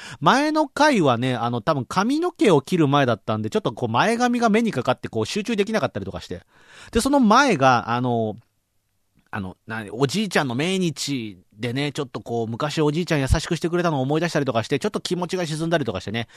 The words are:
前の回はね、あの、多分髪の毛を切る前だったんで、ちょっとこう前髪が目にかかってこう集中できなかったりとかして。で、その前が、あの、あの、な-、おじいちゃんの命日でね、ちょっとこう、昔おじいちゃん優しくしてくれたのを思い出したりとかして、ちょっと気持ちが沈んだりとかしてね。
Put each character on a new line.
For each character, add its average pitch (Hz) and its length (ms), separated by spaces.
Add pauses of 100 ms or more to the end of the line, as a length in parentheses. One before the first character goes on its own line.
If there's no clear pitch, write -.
(200)
前 254 320
の 311 160
回 277 340
は 127 160
ね、 127 180
あ 117 140
の、 120 120
多 165 120
分 131 120
髪 240 340
の 349 120
毛 247 200
を 143 100
切 - 160
る 156 100
前 139 200
だ 117 60
っ 104 100
た 110 120
ん 107 60
で、 107 80
ち 214 80
ょ - 20
っ - 40
と 131 100
こ 123 140
う - 20
前 165 280
髪 240 220
が 233 100
目 214 120
に 220 100
か 127 120
か - 80
っ - 80
て - 100
こ 110 120
う 110 40
集 208 180
中 240 120
で 196 100
き 226 80
な 214 60
か 127 80
っ - 40
た - 80
り 98 60
と 92 60
か - 100
し - 60
て。 90 160 (480)
で、 226 100
そ 269 80
の 285 100
前 240 380
が、 127 320
あ 120 120
の、 117 360 (920)
あ 107 80
の、 92 260
な-、 110 260
お 131 160
じ 185 160
い 196 60
ち 175 80
ゃ 160 60
ん 139 40
の 120 80
命 180 240
日 131 600 (140)
で 117 200
ね、 143 180
ち 156 100
ょ - 20
っ 131 40
と 120 140
こ 117 220
う、 110 40
昔 143 340
お 151 100
じ 160 100
い 170 40
ち 165 80
ゃ 151 40
ん - 20
優 135 80
し 160 200
く 175 80
し 147 40
て 170 100
く 175 80
れ 175 60
た 170 80
の 143 80
を - 20
思 139 160
い 160 40
出 170 80
し - 40
た 156 60
り 139 60
と 131 80
か 113 100
し - 40
て、 143 120
ち - 60
ょ - 20
っ 214 40
と 196 80
気 - 160
持 175 120
ち 185 100
が 180 80
沈 156 220
ん - 20
だ 170 80
り 139 80
と 110 80
か 92 80
し - 40
て 101 60
ね。 117 240